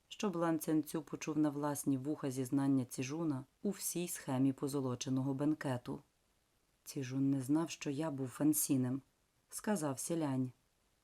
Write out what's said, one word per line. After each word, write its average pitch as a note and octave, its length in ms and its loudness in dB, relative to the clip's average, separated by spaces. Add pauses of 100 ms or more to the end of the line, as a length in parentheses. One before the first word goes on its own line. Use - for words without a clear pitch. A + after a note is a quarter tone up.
щоб G3+ 280 -2
Лан E3 240 2
Цянцю D#3 440 0
почув D3+ 340 -6
на D3+ 120 4
власні C#3+ 480 0
вуха C#3+ 340 -4
зізнання C3+ 540 2
Ціжуна C3+ 600 -2 (160)
у G#3 80 0
всій F3+ 380 -4
схемі C3+ 460 2
позолоченого C3 800 0
бенкету. C#3+ 720 -2 (800)
"Ціжун C3+ 460 0
не C#3 120 2
знав, D3+ 280 2
що - 200 -6
я D3 220 -2
був C3+ 160 -4
Фансінем", C3+ 720 2 (480)
сказав G3 500 -2
Сілянь. C3+ 520 0 (520)